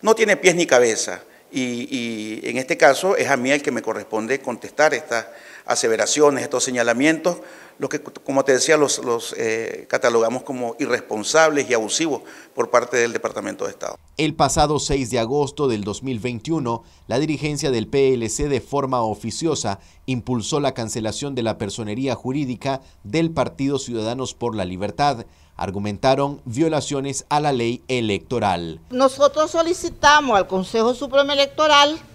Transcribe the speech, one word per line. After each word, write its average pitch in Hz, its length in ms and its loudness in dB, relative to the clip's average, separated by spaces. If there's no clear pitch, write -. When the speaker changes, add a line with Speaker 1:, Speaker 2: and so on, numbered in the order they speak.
Speaker 1:
no 220 140 6
tiene 208 220 4
pies 180 180 4
ni 170 100 2
cabeza. 113 580 2
Y, 123 400 -6
y 113 540 -8
en 120 140 -4
este 131 180 -2
caso 160 400 4
es 123 140 0
a 139 80 2
mí 123 140 0
el 143 100 2
que 147 100 -2
me 117 100 -4
corresponde 110 600 -4
contestar 143 520 0
estas 113 340 -4
aseveraciones, 120 800 2
estos 123 220 -2
señalamientos, 139 720 2
lo 147 80 -4
que, 147 140 -6
como - 420 -2
te 135 80 2
decía, 135 240 4
los, 147 240 2
los, 117 380 -4
eh, 113 500 -4
catalogamos 120 560 2
como 123 340 -8
irresponsables 127 920 2
y 123 40 2
abusivos 117 480 -2
por 117 160 -2
parte 123 280 2
del 117 160 2
Departamento 101 500 -6
de 101 80 -8
Estado. - 260 -12
Speaker 2:
El 156 180 0
pasado 151 440 2
seis 139 300 -2
de 120 100 0
agosto 135 500 -2
del 104 160 -2
dos 107 180 -8
mil 127 160 -4
veintiuno, 123 640 -4
la 110 100 -2
dirigencia 147 540 -2
del 113 160 0
P 135 280 4
L 113 140 -2
C 147 200 -4
de 135 100 0
forma 131 440 -2
oficiosa 110 760 -4
impulsó 127 540 -2
la 139 140 0
cancelación 113 600 -6
de 120 100 -4
la 107 140 -2
personería 113 580 -4
jurídica 131 680 -4
del 160 280 0
Partido 135 480 -2
Ciudadanos 120 540 -4
por 117 200 -4
la 101 120 -4
Libertad. 104 600 -2
Argumentaron 107 840 0
violaciones 139 840 -2
a 147 100 2
la 151 120 0
ley 120 360 -2
electoral. 98 920 -2
Speaker 3:
Nosotros 277 580 2
solicitamos 302 880 2
al 185 80 4
Consejo 220 480 0
Supremo 277 380 2
Electoral 294 680 4